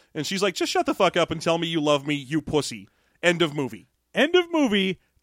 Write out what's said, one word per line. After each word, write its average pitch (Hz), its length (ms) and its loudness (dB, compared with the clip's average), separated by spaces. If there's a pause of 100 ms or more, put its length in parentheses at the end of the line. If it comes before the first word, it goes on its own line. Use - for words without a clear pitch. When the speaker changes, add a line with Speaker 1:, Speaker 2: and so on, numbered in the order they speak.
(160)
Speaker 1:
And 151 120 -6
she's 190 160 -2
like, 190 100 0
"Just - 180 -4
shut 359 140 0
the - 80 -2
fuck 180 240 2
up 170 140 2
and 160 100 -6
tell 165 160 2
me 170 80 -2
you 165 160 -2
love 147 240 2
me, 151 80 -2
you 143 260 -4
pussy. 127 480 -4 (360)
End 170 180 4
of 151 140 0
movie." 123 320 -6 (260)
Speaker 2:
End 302 220 2
of 349 160 2
movie. 202 480 0 (240)